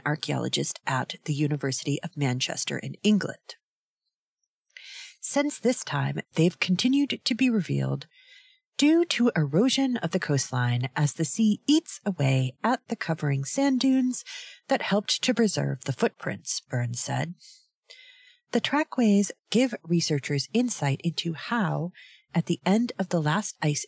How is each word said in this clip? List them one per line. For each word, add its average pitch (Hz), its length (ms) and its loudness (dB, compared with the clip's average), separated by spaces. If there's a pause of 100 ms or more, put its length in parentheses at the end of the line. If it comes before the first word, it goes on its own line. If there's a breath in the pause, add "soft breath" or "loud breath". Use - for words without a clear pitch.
archaeologist 143 800 -2
at 131 300 -2 (100)
the 151 80 -2
University 139 720 -2
of 170 120 -10
Manchester 135 640 -2
in 139 160 -8 (100)
England. - 520 0 (1600 loud breath)
Since 285 400 -2
this 240 240 0
time, 139 380 -2 (140)
they've 170 240 4
continued 254 680 2
to 247 100 -2
be 262 140 2
revealed 139 580 0 (680 soft breath)
due 320 280 6
to 240 300 2
erosion 233 640 2
of 165 140 -2
the 185 80 0
coastline 123 760 0
as 147 180 2
the 160 120 -2
sea 214 420 2
eats - 380 2
away 135 580 2
at - 240 0
the 233 80 -2
covering 143 480 -2
sand 269 380 0
dunes 262 420 2 (460 loud breath)
that 269 140 0
helped - 400 0
to 254 100 0
preserve 143 500 0
the 135 100 -2
footprints, - 680 -4
Burns 120 400 -4
said. 139 320 -4 (1160 loud breath)
The 240 100 0
trackways 220 720 2 (180)
give 233 340 2
researchers 151 680 -2
insight 214 500 0
into 170 300 -4
how, 160 580 -2 (420 loud breath)
at 170 120 0
the - 200 -2
end 220 320 2
of 185 120 -4
the 170 120 0
last 156 400 -2
ice 147 260 -2